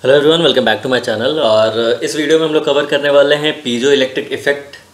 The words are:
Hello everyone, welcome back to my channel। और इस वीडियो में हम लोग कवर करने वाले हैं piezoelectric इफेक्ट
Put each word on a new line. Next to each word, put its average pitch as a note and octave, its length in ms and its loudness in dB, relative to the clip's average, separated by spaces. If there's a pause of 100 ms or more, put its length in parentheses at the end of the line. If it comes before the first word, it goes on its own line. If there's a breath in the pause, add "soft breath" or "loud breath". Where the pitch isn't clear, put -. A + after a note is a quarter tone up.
Hello C3+ 140 4
everyone, D#3 260 2
welcome B2+ 220 2
back G#2+ 180 0
to C#3 60 -6
my B2+ 100 0
channel। B2 420 -4
और A2+ 600 0
इस D#3 140 -4
वीडियो D3+ 220 0
में D#3+ 80 0
हम D3+ 80 -2
लोग D3+ 100 0
कवर C#3+ 220 0
करने C#3+ 240 -2
वाले C#3+ 260 4
हैं D3+ 160 -2 (120)
piezoelectric C3 680 -2
इफेक्ट C#3+ 440 -6 (180)